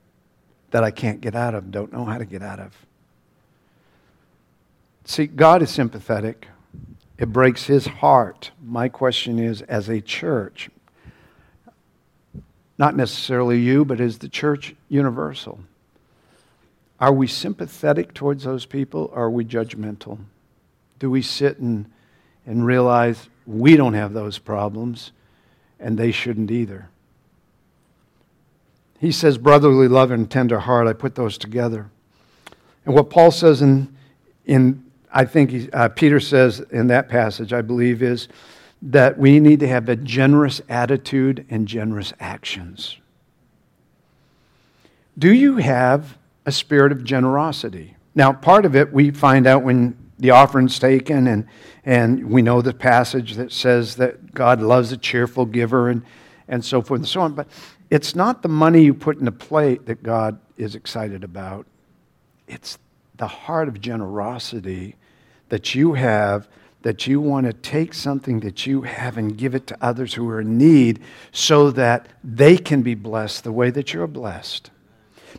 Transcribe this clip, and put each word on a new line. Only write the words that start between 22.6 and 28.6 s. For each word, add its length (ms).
realize 640
we 300
don't 180
have 200
those 260
problems, 720
and 180
they 140
shouldn't 380
either? 380